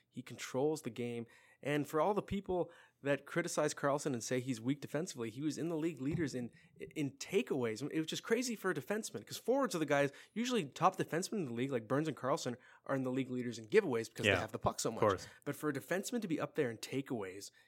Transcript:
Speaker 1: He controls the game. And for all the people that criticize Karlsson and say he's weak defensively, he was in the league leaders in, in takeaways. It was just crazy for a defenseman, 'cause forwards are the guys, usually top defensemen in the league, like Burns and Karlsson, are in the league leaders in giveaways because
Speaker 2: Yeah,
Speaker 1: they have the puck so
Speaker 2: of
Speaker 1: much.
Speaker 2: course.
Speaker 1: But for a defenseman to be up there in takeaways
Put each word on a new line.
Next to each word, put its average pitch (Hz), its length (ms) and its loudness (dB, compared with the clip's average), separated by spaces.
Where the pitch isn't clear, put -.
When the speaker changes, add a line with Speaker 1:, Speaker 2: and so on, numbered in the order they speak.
Speaker 1:
He 123 120 -12
controls 143 600 0
the 127 80 -6
game. 117 360 -6
And 143 240 0
for 156 140 0
all 185 140 4
the 196 80 0
people 185 480 -2
that 139 220 0
criticize 160 480 0
Karlsson 143 400 2
and 113 80 -2
say 127 180 0
he's 123 200 -2
weak 135 200 0
defensively, 139 500 -4
he 123 120 -8
was 147 160 -2
in 156 100 -2
the 170 80 -2
league 156 240 -2
leaders 143 340 0
in, 123 160 -4
in 143 140 0
takeaways. 131 600 0
It 160 60 0
was 156 100 0
just - 140 -4
crazy 240 340 0
for 190 140 -2
a 170 40 0
defenseman, 202 520 -6
'cause - 100 -10
forwards 254 400 2
are - 40 0
the 151 60 2
guys, 143 240 4
usually 233 300 0
top 165 320 2
defensemen 170 380 -2
in 190 100 0
the 120 80 -4
league, 127 200 0
like 113 140 0
Burns 143 220 2
and 131 80 -2
Karlsson, 131 380 0
are 139 100 0
in 131 80 0
the 127 60 0
league 131 200 0
leaders 123 280 -4
in 110 80 -10
giveaways 135 420 4
because 113 180 0
Speaker 2:
Yeah, 101 100 10
Speaker 1:
they 87 40 4
have - 120 -4
the - 60 -2
puck - 220 0
so - 80 2
Speaker 2:
of 113 60 -2
Speaker 1:
much. 104 80 0
Speaker 2:
course. 98 240 6
Speaker 1:
But 143 120 -4
for 151 120 -2
a 147 40 0
defenseman 190 500 -2
to 202 60 -4
be - 120 0
up 143 160 -4
there 135 140 2
in 110 80 -8
takeaways 101 720 -6